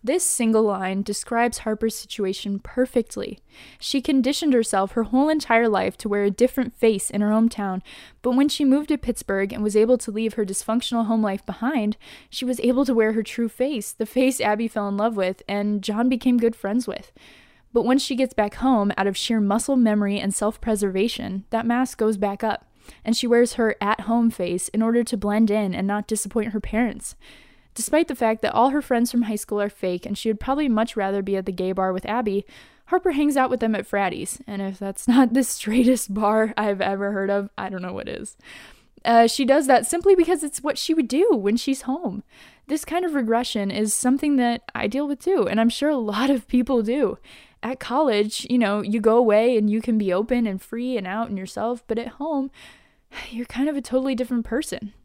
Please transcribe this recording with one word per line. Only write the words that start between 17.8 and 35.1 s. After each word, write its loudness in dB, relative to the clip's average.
when 4
she -2
gets 0
back -2
home, 2
out 0
of -4
sheer 0
muscle 2
memory 2
and -2
self-preservation, -2
that -2
mask 0
goes 2
back -4
up, -4
and 0
she -2
wears 4
her 2
at-home 0
face -4
in 0
order 2
to -2
blend 2
in 0
and -2
not -2
disappoint -4
her -4
parents. -4
Despite 0
the -4
fact 0
that -2
all 4
her 0
friends 0
from 2
high -2
school -4
are -2
fake -6
and -6
she -2
would -2
probably -2
much 0
rather -2
be -2
at -4
the -6
gay -2
bar 0
with -6
Abby, -2
Harper 0
hangs 2
out 2
with -2
them 0
at -4
Fratty's, -4
and -8
if -8
that's -6
<laughs> -
not 6